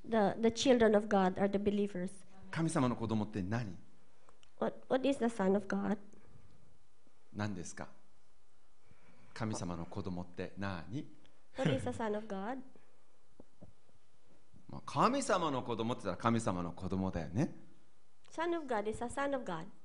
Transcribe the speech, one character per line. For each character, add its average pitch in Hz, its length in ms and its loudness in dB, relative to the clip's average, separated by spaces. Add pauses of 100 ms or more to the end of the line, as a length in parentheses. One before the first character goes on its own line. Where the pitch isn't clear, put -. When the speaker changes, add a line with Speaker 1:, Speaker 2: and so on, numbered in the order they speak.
Speaker 1:
The, 208 320 6
the 226 100 6
children 226 460 8
of 208 120 6
God 190 320 4
are 196 100 6
the 202 80 2
believers. 202 540 2 (400)
Speaker 2:
神 160 180 4
様 147 180 6
の 120 80 4
子 113 120 0
供 107 180 4
っ - 20 -8
て 107 140 -2
何？ 104 340 0 (840)
Speaker 1:
What, 220 160 0 (120)
what 262 200 4
is 277 100 6
the 226 80 2
Son 196 300 4
of 202 120 2
God? 196 300 2 (1400)
Speaker 2:
何 104 200 0
で 85 100 -4
す - 100 -8
か？ - 120 -6 (1500)
神 107 220 0
様 87 200 -2
の 82 120 -4
子 98 160 -4
供 90 180 -2
っ 87 60 -6
て - 320 -6
何？ 98 460 -4 (520)
Speaker 1:
What 262 140 4
is 262 120 2
the 247 60 -2
Son 220 260 -2
of 214 120 -4
God? 208 340 -4
Speaker 2:
<laughs> - 2000 -10
ま - 80 -6
あ、 - 80 -6
神 233 380 4
様 180 280 4
の 127 120 0
子 120 120 0
供 113 180 0
っ - 40 0
て - 60 -8
言 95 100 0
っ - 20 0
た - 20 -10
ら - 60 -8
神 117 160 8
様 95 220 2
の 85 100 -2
子 92 160 -6
供 95 240 2
だ 87 100 -2
よ 73 80 -4
ね。 113 260 2 (800)
Speaker 1:
Son 339 200 0
of 311 120 -4
God 214 220 0
is 220 140 -2
a 240 40 -2
son 277 280 0
of 247 80 -4
God. 170 200 -4 (220)